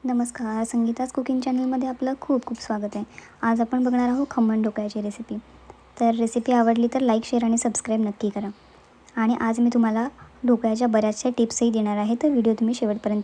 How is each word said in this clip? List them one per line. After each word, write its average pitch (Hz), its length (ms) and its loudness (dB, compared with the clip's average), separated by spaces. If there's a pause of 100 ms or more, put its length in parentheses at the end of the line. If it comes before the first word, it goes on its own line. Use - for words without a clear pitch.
नमस्कार, 240 560 -2
संगीताज 233 480 -2
कुकिंग 254 280 -2
चॅनलमध्ये 262 480 -2
आपलं 262 320 -4
खूप 262 260 -2
खूप - 160 -8
स्वागत 208 320 -4
आहे. 208 100 -6 (380)
आज 233 180 2
आपण 254 240 0
बघणार 247 240 2
आहोत 269 220 0
खमण 220 320 2
ढोकळ्याची 208 380 -4
रेसिपी. 208 360 -8 (640)
तर 233 140 4
रेसिपी 233 380 0
आवडली 233 420 4
तर 262 60 0
लाईक, 226 240 2
शेअर 233 200 -2
आणि 226 140 2
सबस्क्राईब 220 420 -2
नक्की 208 280 -2
करा. 202 200 -6 (680)
आणि 226 180 2
आज 226 260 -2
मी 240 140 4
तुम्हाला 226 340 2 (380)
ढोकळ्याच्या 233 420 2
बऱ्याचशा 214 400 2 (100)
टिप्सही 233 320 2
देणार 208 260 0
आहे, 208 180 0
तर 302 140 0
व्हिडिओ 233 260 4
तुम्ही 226 200 0
शेवटपर्यंत 214 500 -2